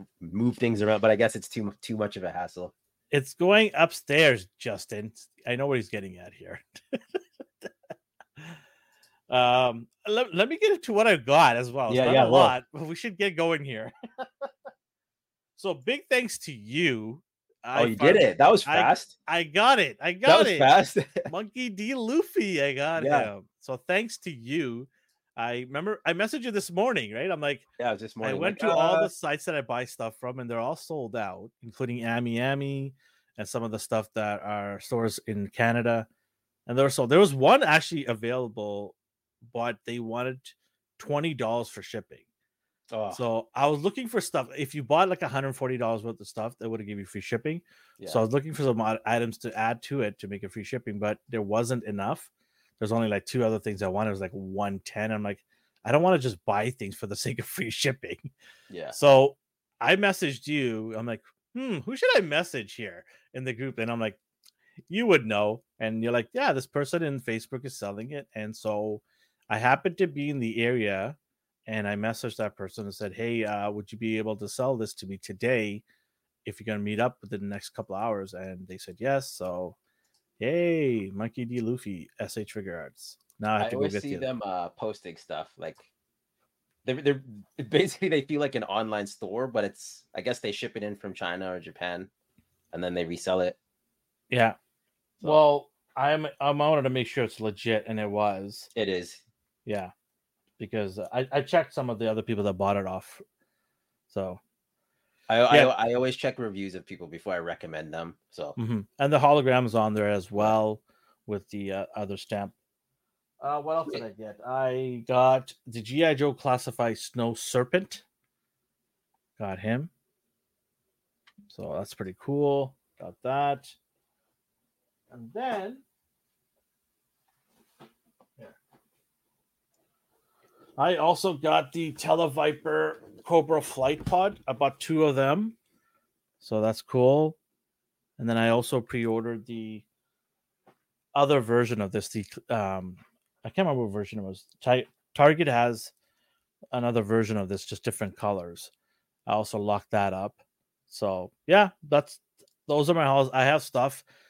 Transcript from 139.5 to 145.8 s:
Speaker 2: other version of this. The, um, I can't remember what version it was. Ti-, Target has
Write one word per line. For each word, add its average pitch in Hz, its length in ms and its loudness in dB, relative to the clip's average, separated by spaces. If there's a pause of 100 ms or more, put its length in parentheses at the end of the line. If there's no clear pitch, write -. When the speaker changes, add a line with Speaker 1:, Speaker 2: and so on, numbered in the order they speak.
Speaker 2:
other 143 240 6
version 117 420 2
of 98 120 -4
this. 107 160 -4
The, 104 160 -6 (240)
um, 95 480 -4 (480)
I 113 60 -12
can't 185 180 0
remember 127 160 0
what 98 80 -4
version 104 260 -8
it 101 40 -8
was. 95 240 -12 (180)
Ti-, 127 240 2 (260)
Target 151 320 6
has 120 460 0 (800)